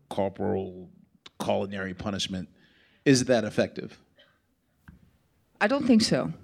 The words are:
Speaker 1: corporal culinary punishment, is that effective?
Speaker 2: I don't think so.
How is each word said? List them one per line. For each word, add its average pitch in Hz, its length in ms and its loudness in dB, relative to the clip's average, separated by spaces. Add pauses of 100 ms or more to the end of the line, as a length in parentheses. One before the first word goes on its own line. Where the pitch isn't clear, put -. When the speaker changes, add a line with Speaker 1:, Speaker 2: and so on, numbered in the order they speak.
Speaker 1:
corporal 95 800 -4 (560)
culinary 98 520 -2
punishment, 95 520 -6 (580)
is 127 200 6
that 117 180 2
effective? - 540 -4 (1600)
Speaker 2:
I 202 60 2
don't 254 220 0
think 220 160 8
so. 160 280 0 (120)